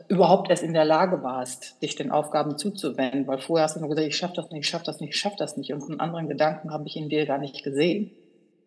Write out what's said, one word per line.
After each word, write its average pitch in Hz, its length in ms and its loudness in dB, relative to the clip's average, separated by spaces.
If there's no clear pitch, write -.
überhaupt 185 420 6
erst 170 140 4
in 165 100 -2
der 156 120 6
Lage 160 360 4
warst, 127 600 -6
dich 143 120 -4
den 135 160 -4
Aufgaben 147 460 0
zuzuwenden. 135 680 -2
Weil 135 100 -2
vorher 160 280 2
hast 156 100 -2
du 180 40 -8
nur 156 100 -4
gesagt, 156 180 0
"Ich 147 100 -4
schaff 180 160 -4
das - 160 -8
nicht, 151 120 -10
ich - 80 -2
schaff 170 140 -4
das 151 160 -6
nicht, 143 120 -10
ich - 80 -4
schaff 208 160 -2
das - 200 -4
nicht." - 160 -6
Und 147 120 -6
einen 151 160 -8
anderen 165 280 -4
Gedanken 156 440 0
habe 151 160 -6
ich - 100 -10
in 151 120 -6
dir 151 180 0
gar 139 100 0
nicht 143 260 -8
gesehen. 160 480 0